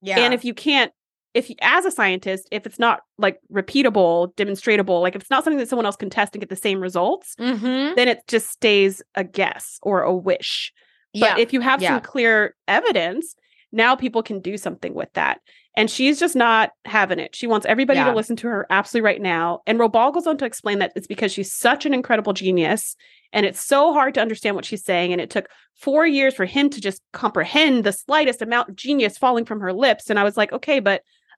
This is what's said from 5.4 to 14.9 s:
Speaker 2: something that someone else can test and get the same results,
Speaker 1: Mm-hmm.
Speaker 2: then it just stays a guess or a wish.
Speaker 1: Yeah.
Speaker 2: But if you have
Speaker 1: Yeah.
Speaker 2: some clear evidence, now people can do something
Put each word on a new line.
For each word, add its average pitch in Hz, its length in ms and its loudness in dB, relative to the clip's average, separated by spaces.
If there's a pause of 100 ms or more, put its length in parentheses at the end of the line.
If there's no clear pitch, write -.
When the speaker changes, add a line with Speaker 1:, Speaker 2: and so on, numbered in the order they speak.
Speaker 2:
something 302 160 0
that 233 100 -4
someone 233 160 0
else 202 120 -2
can 202 120 -8
test 208 240 -2
and 208 80 -10
get 202 80 -12
the 190 60 -10
same 190 260 -2
results, 185 580 -2
Speaker 1:
Mm-hmm. 254 540 -2
Speaker 2:
then 247 140 4
it 233 200 -2
just 226 220 -2
stays 196 540 2 (100)
a 196 100 -4
guess - 600 -4
or 196 180 0
a 185 140 0
wish. - 580 -4 (400)
Speaker 1:
Yeah. 214 220 2
Speaker 2:
But 226 60 2
if 233 120 0
you 262 80 0
have 262 180 2
Speaker 1:
Yeah. 180 100 0
Speaker 2:
some 247 120 0
clear 226 540 0 (120)
evidence, 226 680 0 (360)
now 233 240 2
people 240 280 -4
can 202 160 -8
do 190 180 -8
something 180 380 -10